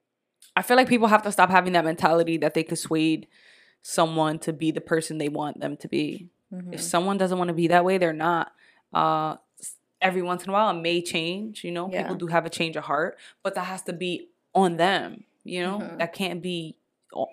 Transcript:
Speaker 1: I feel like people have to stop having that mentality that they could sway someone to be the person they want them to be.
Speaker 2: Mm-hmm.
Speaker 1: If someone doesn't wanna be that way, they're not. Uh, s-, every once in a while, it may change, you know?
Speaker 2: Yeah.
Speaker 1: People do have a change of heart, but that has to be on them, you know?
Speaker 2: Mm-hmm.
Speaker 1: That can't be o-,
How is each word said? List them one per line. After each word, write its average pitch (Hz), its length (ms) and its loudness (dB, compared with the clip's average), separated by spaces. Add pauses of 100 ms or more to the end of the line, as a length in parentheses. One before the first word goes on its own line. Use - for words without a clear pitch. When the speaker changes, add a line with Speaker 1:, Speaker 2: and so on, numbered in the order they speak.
(560)
Speaker 1:
I 185 60 4
feel 247 140 4
like 254 120 8
people 226 200 4
have 208 140 6
to 202 100 -4
stop 185 180 6
having 185 240 4
that 165 100 4
mentality 165 540 2
that 151 160 0
they 160 100 2
could 165 140 -6
sway 160 500 0 (540)
someone 160 580 0
to 165 120 -4
be 156 180 -2
the 160 100 -2
person 160 380 -2
they 147 100 -2
want 147 320 -6
them 147 180 -6
to - 100 -12
be. 151 400 -4 (240)
Speaker 2:
Mm-hmm. 180 220 -12
Speaker 1:
If - 80 -10
someone 190 360 0
doesn't 185 200 0
wanna 175 160 0
be 165 140 2
that 175 160 6
way, 190 140 2
they're 170 140 2
not. 160 400 -2 (400)
Uh, 160 440 0 (220)
s-, - 180 -16 (240)
every 185 220 2
once 175 220 -2
in 196 60 -6
a - 20 -4
while, 208 180 4
it 170 100 -2
may 175 220 0
change, 185 640 -6
you 175 80 -8
know? 175 180 -6
Speaker 2:
Yeah. 175 120 -4
Speaker 1:
People 180 140 -6
do 175 120 -6
have 165 180 2
a 165 40 -10
change 165 260 -4
of 147 80 -6
heart, 156 340 -2 (240)
but 196 140 -4
that 180 80 -4
has 185 200 -8
to 185 100 -8
be 175 340 -6 (260)
on 175 220 4
them, 170 480 0 (180)
you 180 200 -6
know? 190 180 -2
Speaker 2:
Mm-hmm. 170 160 -10
Speaker 1:
That 170 160 -4
can't 175 300 -6
be 170 340 -8 (380)
o-, - 180 -6